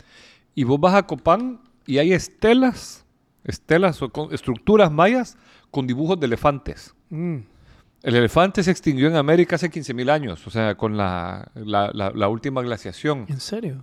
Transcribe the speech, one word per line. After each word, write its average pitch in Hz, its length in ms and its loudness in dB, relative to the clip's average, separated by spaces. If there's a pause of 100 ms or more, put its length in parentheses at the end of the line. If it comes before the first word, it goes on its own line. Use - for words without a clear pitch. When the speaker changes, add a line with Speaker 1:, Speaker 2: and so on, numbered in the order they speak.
(540)
Speaker 1:
Y 135 120 -2
vos 139 160 2
vas 185 140 4
a 196 120 2
Copán 214 540 -2 (260)
y 135 120 -2
hay 165 120 4
estelas, 226 960 0 (400)
estelas 165 560 0
o 131 80 -6
con-, 156 240 -8
estructuras 160 580 2
mayas 196 460 2 (340)
con 131 160 -2
dibujos 147 320 -2
de 147 60 -2
elefantes. 127 680 -2 (160)
Speaker 2:
Mm. 165 280 -6 (640)
Speaker 1:
El 120 120 0
elefante 165 460 2
se 165 80 0
extinguió 143 380 0
en 165 80 0
América 165 400 2
hace 170 160 -4
quince 139 240 -8
mil 127 160 0
años, 135 340 -4
o 98 60 -14
sea, 110 240 0
con 107 200 -4
la, 92 600 -4
la, 104 360 -2
la, 98 200 -4
la 104 160 0
última 127 340 -4
glaciación. 123 680 -6
Speaker 2:
¿En 139 120 -8
serio? 165 440 -10